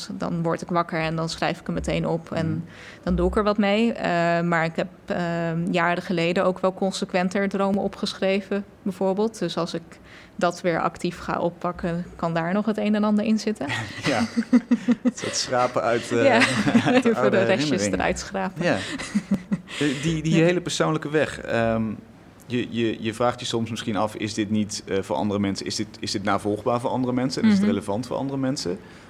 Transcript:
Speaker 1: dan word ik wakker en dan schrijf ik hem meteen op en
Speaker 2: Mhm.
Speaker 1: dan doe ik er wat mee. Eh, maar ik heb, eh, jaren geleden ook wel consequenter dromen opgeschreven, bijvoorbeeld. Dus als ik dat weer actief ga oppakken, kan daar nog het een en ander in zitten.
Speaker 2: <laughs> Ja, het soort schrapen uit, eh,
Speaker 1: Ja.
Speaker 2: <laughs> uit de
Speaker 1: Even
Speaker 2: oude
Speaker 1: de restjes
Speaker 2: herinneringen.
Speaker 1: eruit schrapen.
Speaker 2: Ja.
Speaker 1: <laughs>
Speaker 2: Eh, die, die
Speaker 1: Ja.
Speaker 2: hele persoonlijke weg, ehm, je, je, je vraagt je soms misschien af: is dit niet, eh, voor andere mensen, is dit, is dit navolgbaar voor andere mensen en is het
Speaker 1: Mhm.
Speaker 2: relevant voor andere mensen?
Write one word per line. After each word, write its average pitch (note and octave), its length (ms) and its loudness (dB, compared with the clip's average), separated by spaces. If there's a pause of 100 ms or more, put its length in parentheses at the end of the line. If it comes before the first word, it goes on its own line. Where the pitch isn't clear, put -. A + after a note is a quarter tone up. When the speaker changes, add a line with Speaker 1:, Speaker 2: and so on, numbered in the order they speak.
(120)
Speaker 1:
dan F3 300 -4
word E3+ 200 0
ik - 80 -10
wakker E3+ 320 0
en D#3+ 140 -2
dan E3 140 -2
schrijf - 300 -2
ik - 60 -18
hem F3 100 -4
meteen E3 320 -2
op E3 240 -4
en E3 180 -2
Speaker 2:
Mhm. D#3+ 100 -2 (440)
Speaker 1:
dan F3+ 120 0
doe F3+ 140 4
ik - 60 -2
er G#3+ 80 2
wat G#3 140 2
mee. G#3+ 360 4
Eh, E3+ 480 2
maar E3+ 240 2
ik E3 100 -4
heb, F3+ 120 0 (180)
eh, E3+ 680 -2
jaren F3 320 2
geleden F3+ 420 2
ook F#3 140 0
wel F#3+ 140 0
consequenter F#3+ 760 0
dromen G3 340 0
opgeschreven, G3 840 -2 (160)
bijvoorbeeld. G3 580 0
Dus E3+ 180 -2
als E3+ 160 -2
ik E3 80 -6 (540)
dat F3 260 0
weer E3 200 2
actief - 380 -2
ga - 200 -4
oppakken, F3 680 -2 (100)
kan E3 180 -2
daar E3+ 200 0
nog G#3 120 0
het G#3+ 120 0
een G#3 180 0
en G#3 80 2
ander G#3 220 2
in A3 140 2
zitten. - 260 -4 (260)
Speaker 2:
<laughs> - 120 -10
Ja, B3 200 2 (800)
het - 160 0
soort - 160 -4
schrapen B2 460 2
uit, A#2 300 0
eh, - 140 4
Speaker 1:
Ja. C4+ 80 8 (300)
Speaker 2:
<laughs> A#3 280 4
uit B3+ 120 6
de A#3+ 60 4
Speaker 1:
Even G#3+ 120 4
Speaker 2:
oude G#3 160 4
Speaker 1:
de F#3+ 60 6
restjes D3+ 260 2
Speaker 2:
herinneringen. F#3 300 0
Speaker 1:
eruit F3 200 0
schrapen. F#3 440 -4
Speaker 2:
Ja. C#3+ 180 2
Speaker 1:
<laughs> - 40 -8 (960)
Speaker 2:
Eh, C#3+ 220 0
die, D#3 220 0
die D#3+ 120 4
Speaker 1:
Ja. D#3+ 80 8
Speaker 2:
hele F3+ 180 4
persoonlijke D#3 480 0
weg, D3 320 0
ehm, A2+ 420 2 (640)
je, C3+ 240 -2
je, A2+ 340 -2
je A2 100 -2
vraagt A#2+ 260 0
je A#2 60 -10
soms A2+ 240 -2
misschien A2 260 -4
af: G#2+ 200 -2
is G#2 180 -6
dit G#2 160 -2
niet, G#2+ 360 -2
eh, G2 160 -2
voor - 140 -4
andere G2+ 240 0
mensen, G2 260 -2
is G2 100 -4
dit, G#2+ 120 -4 (120)
is - 120 -6
dit G2+ 120 -4
navolgbaar G#2 560 0
voor B2 100 -2
andere B2 240 0
mensen B2+ 280 -2
en A3+ 60 6
is G#3 60 8
het G3 100 4
Speaker 1:
Mhm. G#3 100 4
Speaker 2:
relevant F#3 340 -2
voor - 100 -2
andere C3+ 220 -4
mensen? C3+ 400 -2 (300)